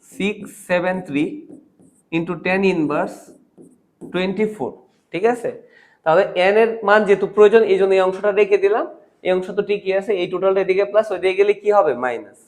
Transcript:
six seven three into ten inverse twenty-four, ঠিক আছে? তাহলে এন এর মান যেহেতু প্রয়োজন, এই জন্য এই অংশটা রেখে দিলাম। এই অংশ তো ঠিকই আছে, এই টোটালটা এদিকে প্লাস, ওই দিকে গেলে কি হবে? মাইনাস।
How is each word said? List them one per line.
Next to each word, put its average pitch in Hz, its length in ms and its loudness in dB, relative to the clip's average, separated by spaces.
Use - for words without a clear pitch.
six 208 200 -4
seven 180 280 -2
three 147 200 -2
into 170 160 -4
ten 185 140 0
inverse 160 440 -4
twenty-four, 190 600 -4
ঠিক 175 200 -6
আছে? 202 180 -6
তাহলে 165 200 4
এন 202 160 4
এর 226 80 2
মান 208 200 6
যেহেতু 196 180 2
প্রয়োজন, 214 260 6
এই 190 80 2
জন্য 190 180 2
এই 190 80 4
অংশটা 190 240 -2
রেখে 202 240 2
দিলাম। 220 200 0
এই 180 100 -2
অংশ 185 100 -6
তো 202 100 -2
ঠিকই 190 320 -4
আছে, 196 120 -4
এই 175 100 -4
টোটালটা 190 320 0
এদিকে 185 280 0
প্লাস, 220 200 2
ওই 185 100 -6
দিকে 185 180 0
গেলে 202 120 4
কি 202 140 -2
হবে? 165 160 4
মাইনাস। 113 440 -8